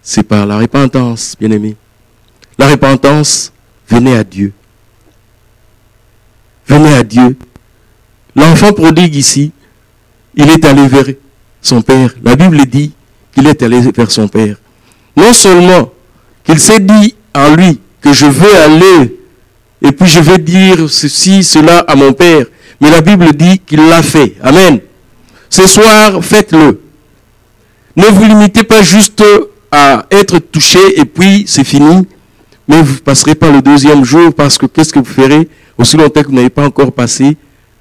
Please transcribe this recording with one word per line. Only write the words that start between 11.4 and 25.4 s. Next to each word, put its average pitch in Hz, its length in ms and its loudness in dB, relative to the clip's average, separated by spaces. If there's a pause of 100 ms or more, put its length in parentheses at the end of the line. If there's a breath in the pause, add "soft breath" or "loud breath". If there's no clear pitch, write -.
son 117 200 -2
père. 131 400 0
La 123 140 0
Bible 156 300 2
dit 147 260 -6 (400)
qu'il 139 140 0
est 147 160 0
allé 123 180 0
vers 120 300 -2
son 107 180 -4
père. 104 280 -4 (600)
Non 220 160 2
seulement 180 600 0 (520)
qu'il 160 160 -2
s'est 214 200 0
dit 208 340 0 (200)
en 147 200 2
lui 165 260 0 (200)
que 147 120 0
je 139 140 0
veux 175 300 2
aller, 160 640 2 (640)
et 139 100 0
puis 180 140 -2
je 165 140 2
vais 170 180 2
dire 175 500 0
ceci, 190 540 -2
cela 165 380 2
à 156 160 -4
mon 139 160 2
père. 160 340 0 (340 soft breath)
Mais 147 100 2
la 165 100 2
Bible 170 340 2
dit 180 260 0
qu'il 151 280 0
l'a 165 140 2
fait. 143 400 -2
Amen. 160 380 2 (720 soft breath)